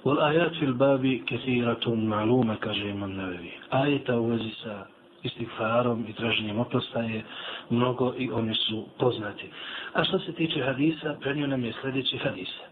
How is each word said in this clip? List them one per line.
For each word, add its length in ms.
"Wal 140
ayat 400
fil 160
babi 540
kathiratun 800
ma'luma", 520
kaže 280
Imam 240
Nawawi. 380
Ajeta 480
u 80
vezi 240
sa 240
istigfarom 880
i 40
traženjem 460
oprosta 420
je 240
mnogo 480
i 120
oni 240
su 300
poznati. 520
A 120
što 140
se 140
tiče 300
hadisa, 580
prenio 260
nam 180
je 160
sljedeći 380
hadis. 320